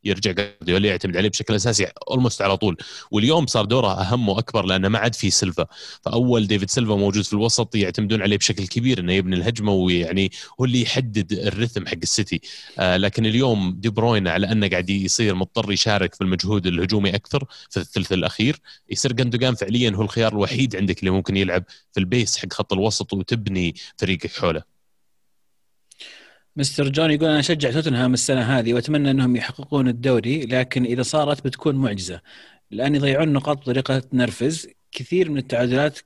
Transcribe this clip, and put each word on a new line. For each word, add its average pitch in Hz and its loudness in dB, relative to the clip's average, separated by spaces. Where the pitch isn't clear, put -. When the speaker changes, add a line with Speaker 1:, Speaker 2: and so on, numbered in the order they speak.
Speaker 1:
يرجع 98 0
غارديولا 101 0
يعتمد 90 -2
عليه 101 2
بشكل 107 -2
أساسي 98 0
almost - -2
على 98 2
طول. 92 0
واليوم 127 2
صار 110 0
دوره 101 0
أهم 110 0
وأكبر 101 0
لأنه 95 2
ما 110 2
عاد 113 0
في 98 0
سيلفا، 87 0
فأول 117 2
ديفيد 101 0
سيلفا 110 0
موجود 101 2
في - -4
الوسط 113 0
يعتمدون 104 0
عليه 101 2
بشكل 98 0
كبير 120 0
إنه 87 0
يبني 92 2
الهجمة، 104 0
ويعني 90 2
هو 131 2
اللي 123 2
يحدد 107 -2
الرتم 104 -2
حق - -6
السيتي. - -2
آه، 92 2
لكن 101 0
اليوم 107 2
دي 104 -2
بروين 110 2
على 95 0
أنه 104 2
قاعد 90 -2
يصير 98 0
مضطر 101 -2
يشارك 95 0
في - -14
المجهود 92 0
الهجومي 92 0
أكثر 135 -2
في - -8
الثلث 95 -4
الأخير، 92 0
يصير 123 -2
غندوغان 123 0
فعليًا 113 0
هو 101 0
الخيار 110 0
الوحيد 117 0
عندك 92 0
اللي 92 0
ممكن 98 0
يلعب 92 0
في 98 -2
البيس 101 0
حق - -8
خط - -4
الوسط 101 -2
وتبني 98 -2
فريقك 92 -2
حوله. - -4
Speaker 2:
مستر 139 0
جون 156 2
يقول: 151 2
"أنا 151 4
أشجع 143 0
توتنهام 127 2
السنة 131 0
هذه 120 2
وأتمنى 143 0
أنهم 127 2
يحققون 135 -2
الدوري، 123 0
لكن 127 0
إذا 120 -2
صارت 147 0
بتكون 139 -2
معجزة، 101 -2
لأن 131 0
يضيعون 143 2
نقاط 139 0
بطريقة 131 0
تنرفز. 127 -2
كثير 165 -2
من 143 -2
التعادلات 127 0